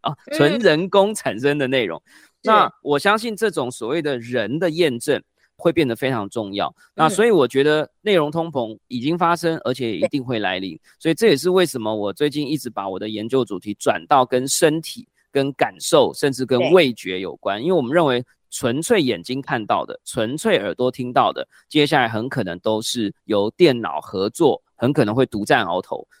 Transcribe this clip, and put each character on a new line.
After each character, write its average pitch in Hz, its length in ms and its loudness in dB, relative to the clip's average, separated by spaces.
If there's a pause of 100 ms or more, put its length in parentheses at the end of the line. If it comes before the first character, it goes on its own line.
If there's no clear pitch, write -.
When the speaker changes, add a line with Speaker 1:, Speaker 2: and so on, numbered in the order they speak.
Speaker 1:
啊， - 100 -4 (200)
Speaker 2:
嗯。 294 40 -4
Speaker 1:
纯 - 220 4
人 180 320 4
工 202 240 4
产 113 260 -6
生 143 200 0
的 131 80 0
内 127 180 0
容。 80 160 -6 (420)
Speaker 2:
是。 220 60 0
Speaker 1:
那 208 180 6 (140)
我 143 160 0
相 208 220 2
信 220 160 -6
这 - 160 -2
种 127 180 -4
所 113 200 -8
谓 160 120 -2
的 143 160 -2
人 117 400 -4
的 180 100 0
验 156 300 0
证 123 240 -2 (340)
会 170 160 0
变 160 160 2
得 117 80 -2
非 131 140 -2
常 110 180 -4
重 104 280 -8
要。 92 140 -2
Speaker 2:
嗯。 - 40 -14 (220)
Speaker 1:
那 156 120 2
所 196 160 0
以 240 60 4
我 151 180 4
觉 135 160 0
得 151 240 2 (140)
内 202 140 2
容 151 160 2
通 165 200 -4
膨 113 240 -6 (120)
已 123 120 -8
经 151 160 -2
发 170 200 2
生， 165 280 -2
而 123 80 0
且 127 200 -4
也 85 80 -6
一 175 80 0
定 135 160 -4
会 120 160 -4
来 92 180 -2
临。 95 180 -6
Speaker 2:
对。 - 60 -20 (160)
Speaker 1:
所 165 140 0
以 - 20 0
这 226 140 2
也 151 100 6
是 165 140 -2
为 185 120 4
什 135 160 -2
么 110 160 -4
我 104 160 -2
最 147 160 -2
近 147 200 -4
一 151 100 -2
直 127 100 -12
把 98 220 -8
我 92 80 -6
的 104 100 -8
研 110 220 -8
究 127 160 2
主 92 140 -8
题 104 160 -10
转 92 320 -2
到 135 180 4
跟 127 220 -2
身 160 340 2
体、 - 260 -14 (240)
跟 139 220 -2
感 104 260 -2
受， 123 360 4
甚 139 180 0
至 120 140 -4
跟 127 120 2 (120)
味 165 200 6
觉 92 280 -8
有 92 160 -8
关。 101 240 -4
Speaker 2:
对。 127 60 -6
Speaker 1:
因 - 20 -4
为 185 100 2
我 147 60 2
们 120 100 -4
认 170 120 4
为 127 200 0 (280)
纯 135 280 -4
粹 208 200 2
眼 104 220 -2
睛 131 180 -6
看 120 240 -6
到 92 200 -2
的， - 180 -12
纯 117 320 -4
粹 190 220 0
耳 101 180 -4
朵 127 160 0
听 123 220 -8
到 113 180 4
的， - 160 -8 (220)
接 147 180 2
下 139 140 2
来 113 80 0
很 113 180 -4
可 - 160 -4
能 87 160 -8
都 110 220 0
是 113 420 -4
由 104 280 0
电 139 280 4
脑 76 220 -6
合 98 280 -4
作， 143 320 2 (140)
很 131 160 0
可 139 140 2
能 107 100 0
会 131 100 2
独 104 200 -4
占 123 200 2
鳌 90 160 -2
头。 - 240 -10 (160)